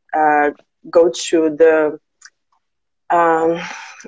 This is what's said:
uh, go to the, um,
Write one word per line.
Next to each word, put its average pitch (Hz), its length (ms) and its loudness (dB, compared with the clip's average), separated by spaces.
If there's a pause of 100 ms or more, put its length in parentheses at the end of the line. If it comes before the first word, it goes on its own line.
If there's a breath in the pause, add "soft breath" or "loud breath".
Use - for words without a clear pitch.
(140)
uh, 151 380 2 (380)
go 170 200 4 (180)
to 160 280 0
the, 156 440 2 (1120)
um, 165 480 0 (480 loud breath)